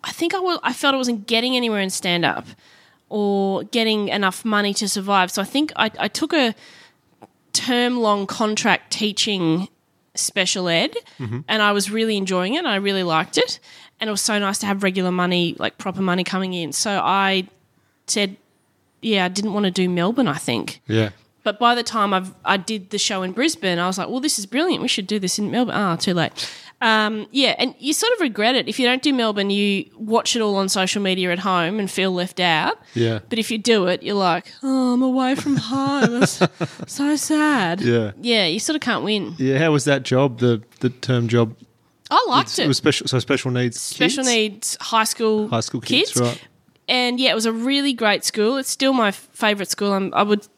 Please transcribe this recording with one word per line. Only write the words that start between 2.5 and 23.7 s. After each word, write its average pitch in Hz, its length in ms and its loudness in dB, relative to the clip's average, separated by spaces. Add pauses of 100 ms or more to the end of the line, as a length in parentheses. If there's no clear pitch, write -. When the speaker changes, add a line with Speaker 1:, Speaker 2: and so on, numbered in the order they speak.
Speaker 1:
or 196 560 0
getting 214 440 0
enough 190 340 -2
money 202 300 0
to 196 160 -2
survive. 196 400 2
So - 120 -4
I 196 40 -2
think 302 300 -2
I, 220 240 0
I - 80 -2
took - 260 -4
a 254 220 2 (960)
term-long 240 720 0
contract 214 680 0
teaching 190 760 0 (480)
special 185 520 -2
ed, 175 280 0 (240)
Speaker 2:
Mm-hmm. 120 280 -6
Speaker 1:
and 214 140 0
I 208 120 4
was 202 180 -2
really 220 260 0
enjoying 190 380 -2
it. 349 100 -2
I 220 120 0
really 196 260 0
liked 160 340 0
it, - 220 0 (400)
and 220 80 -4
it 214 40 -4
was 196 100 -2
so 208 180 0
nice 202 200 -2
to 214 60 -6
have 196 160 -2
regular 185 300 0
money, 180 480 0
like, - 180 -4
proper 190 240 -6
money 185 220 0
coming 185 300 -4
in. 165 200 -6
So 202 300 -2
I 190 440 0 (600)
said, 196 300 -2 (640)
"Yeah, 202 240 0
I - 20 0
didn't 202 260 -4
wanna 202 180 0
do 180 180 0
Melbourne, 196 380 2
I 139 100 -2
think." - 500 -4
Speaker 2:
Yeah. 107 220 2 (340)
Speaker 1:
But 208 160 -4
by 240 160 4
the 233 80 -2
time 208 300 0
I've, 185 200 -2 (100)
I 196 140 2
did 190 320 -6
the 208 80 -6
show 196 240 -2
in 185 120 -4
Brisbane, 202 440 0